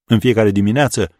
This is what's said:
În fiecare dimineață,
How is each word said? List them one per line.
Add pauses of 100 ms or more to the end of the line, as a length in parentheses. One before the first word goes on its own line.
În
fiecare
dimineață,